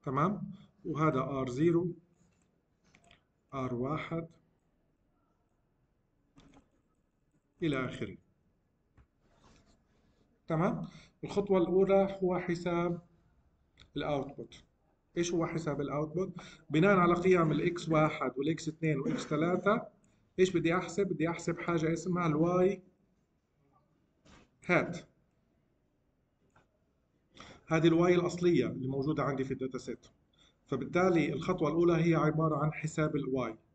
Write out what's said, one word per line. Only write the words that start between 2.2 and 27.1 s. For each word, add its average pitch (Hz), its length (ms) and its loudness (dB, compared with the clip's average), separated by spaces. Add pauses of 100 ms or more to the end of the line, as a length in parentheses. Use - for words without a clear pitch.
آر 127 200 -6
واحد، 156 540 -6 (3250)
إلى 139 220 -2
آخره. 98 320 -10 (2250)
تمام؟ 165 400 0 (380)
الخطوة 196 340 0
الأولى 190 640 4
هو 180 160 0
حساب 170 720 -4 (880)
الاوتبوت. 139 680 -6 (520)
ايش 175 160 -2
هو 165 140 0
حساب 151 340 -4
الاوتبوت؟ 156 520 -4 (380)
بناء 185 260 6
على 175 180 6
قيم 175 380 4
الاكس 170 360 -2
واحد 151 480 2
والاكس 156 320 -2
اثنين 156 320 -2
والاكس - 260 -4
ثلاثة، 180 600 0 (520)
ايش 185 180 4
بدي 165 200 2
احسب؟ 196 300 -2
بدي 165 240 -2
احسب 165 280 -4
حاجة 165 340 0
اسمها 175 340 -2
الواي 180 560 2 (1800)
هات. 170 320 0 (2750)